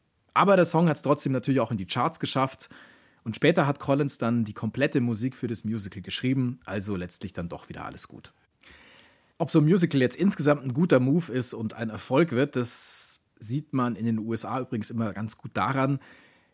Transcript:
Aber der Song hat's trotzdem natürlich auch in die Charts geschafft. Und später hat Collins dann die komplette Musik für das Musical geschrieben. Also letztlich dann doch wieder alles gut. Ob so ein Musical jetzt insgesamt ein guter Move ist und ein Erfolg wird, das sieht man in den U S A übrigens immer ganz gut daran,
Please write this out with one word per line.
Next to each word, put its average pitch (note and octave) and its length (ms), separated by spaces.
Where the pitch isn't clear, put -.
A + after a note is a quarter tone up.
Aber F#3+ 220
der F3 100
Song E3+ 220
hat's D3+ 140
trotzdem C#3 320
natürlich C3 260
auch A#2 120
in A2+ 60
die F#2 80
Charts - 340
geschafft. - 500
Und A2 120
später C#3+ 320
hat C#3 120
Collins C#3 380
dann A#2 260
die G#2+ 100
komplette C3 480
Musik A#2+ 340
für - 120
das G#2+ 160
Musical G2+ 380
geschrieben. B2+ 640
Also G2+ 300
letztlich F2+ 380
dann F2 160
doch D2+ 200
wieder - 160
alles - 220
gut. - 260
Ob D#3+ 140
so E3 80
ein D3 60
Musical E3 360
jetzt B2 140
insgesamt D3 480
ein C3 100
guter D3 260
Move C#3+ 320
ist B2 220
und A2 200
ein A2+ 160
Erfolg B2+ 420
wird, C3+ 240
das - 640
sieht B2 340
man B2 220
in A2 100
den A2+ 140
U A2+ 140
S A2 120
A A#2 140
übrigens B2 300
immer A2+ 240
ganz G#2+ 240
gut - 160
daran, C3+ 460